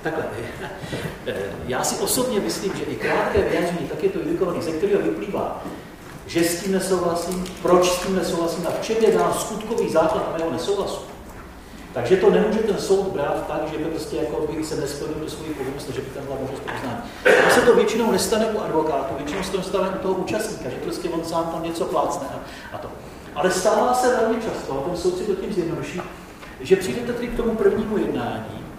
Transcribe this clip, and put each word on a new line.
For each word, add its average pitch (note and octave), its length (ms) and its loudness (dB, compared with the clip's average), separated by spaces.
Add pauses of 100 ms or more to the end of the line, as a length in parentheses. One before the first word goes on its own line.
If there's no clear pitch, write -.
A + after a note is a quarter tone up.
takhle, D#3 220 -2 (680)
<laughs> - 720 -6
já - 160 -2
si - 200 -2
osobně A#3 360 2
myslím, E3+ 360 -2
že - 80 -4
i C3+ 120 -4
krátké G#3 460 2
vyjádření, F3 460 0
tak - 160 -6
je F#3+ 60 4
to F3 100 -2
judikovaný, E3+ 420 0
ze D#3+ 100 -2
kterého F#3+ 300 2
vyplývá, - 640 -2 (640)
že E3+ 160 2
s E3+ 200 0
tím F#3+ 80 0
nesouhlasím, F3+ 720 2 (160)
proč F3+ 300 8
s F3+ 140 0
tím F#3+ 100 2
nesouhlasím E3+ 520 0
a - 40 -2
v - 140 -2
čem A3 160 0
je G#3+ 160 8
dán - 160 4
skutkový - 560 -2
základ D#3+ 480 2
mého E3 140 0
nesouhlasu. - 500 -2 (960)
Takže - 220 4
to A3 120 6
nemůže - 300 4
ten G3+ 180 2
soud - 300 2
brát - 400 -2
tak, D3+ 140 -2 (100)
že D#3 60 -6
by D#3 60 -2
prostě D#3+ 340 -4
jako D#3 300 -2 (100)
by D#3 60 -2
se D#3 120 -4
nesplnil C#3+ 400 -4
tu D#3 140 -6
svoji D#3 240 -8
povinnost, C3+ 360 -8
že B2 120 -6
by C3 80 -8
tam C3 160 -10
byla C3+ 160 -6
možnost - 220 -6 (140)
uznání. A#2+ 200 -6 (260)
Tam - 280 8
se B3 100 8
to A#3+ 140 8
většinou A3 360 4
nestane G#3+ 340 2
u G#3+ 140 0
advokátu, D#3 580 0
většinou F3 260 -4
se - 80 -4
to F#3+ 60 -2
nestane F#3 320 0
u F#3 80 -4
toho F#3 160 0
účastníka, - 560 -4
že A#2+ 60 -6
prostě E3+ 340 -6
on E3 140 -2
sám E3 280 -2
tam E3 120 -4
něco E3 220 -2
plácne - 440 -2
a, - 100 -8 (360)
a - 20 -8
to. - 100 -10 (480)
Ale F3+ 160 4
stává A3 420 4
se B3+ 240 4
velmi A3+ 240 2
často, - 380 -4
a F3 100 -2
ten E3+ 80 -2
soud F3+ 200 0
si - 60 -4
to G3+ 120 2
tím - 180 -4
zjednoduší, E3 480 -2 (600)
že F#3+ 140 6
přijdete A#3+ 380 -2
tedy A#3+ 140 -4
k - 100 -4
tomu A3+ 180 2
prvnímu G#3 420 4
jednání - 680 -2 (140)